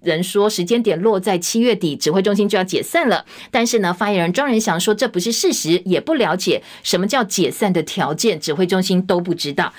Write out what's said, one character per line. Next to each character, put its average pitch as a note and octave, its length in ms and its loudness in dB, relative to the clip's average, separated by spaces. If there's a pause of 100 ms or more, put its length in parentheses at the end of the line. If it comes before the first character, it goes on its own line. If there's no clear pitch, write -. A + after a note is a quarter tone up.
人 E3+ 220 0
说 G3+ 260 2
时 F#3+ 140 -2
间 A#3 180 2
点 F3 200 0
落 G#3 180 2
在 F#3 180 0
七 G3 240 -2
月 A#3+ 140 4
底， D3 200 -2
指 D3+ 160 0
挥 G3 100 2
中 G3+ 140 2
心 G#3 120 2
就 G3+ 100 0
要 F#3 60 0
解 F3+ 180 -2
散 E4 260 0
了。 F#3 180 0 (260)
但 A#3 140 2
是 A#3 140 2
呢， F3+ 140 0
发 G#3 180 -2
言 F#3 100 2
人 E3+ 120 0
庄 C#4 140 0
仁 A3+ 120 2
祥 F3+ 200 0
说 G#3+ 140 0
这 A#3 140 0
不 F3 120 -4
是 A3 120 -2
事 E4 200 0
实， F3 340 0
也 F3+ 140 2
不 D#4+ 160 -2
了 F#3 200 0
解 D3 260 0 (220)
什 F3+ 160 0
么 G3 80 0
叫 B3+ 160 0
解 F#3 260 0
散 F#3+ 220 -2
的 E3+ 120 0
条 D3+ 300 -4
件， E3 260 0
指 D3+ 140 -4
挥 F#3 120 0
中 F#3 160 0
心 F#3 200 2
都 F#3 180 0
不 F3 140 -4
知 D3 200 -6
道。 D#3 260 -2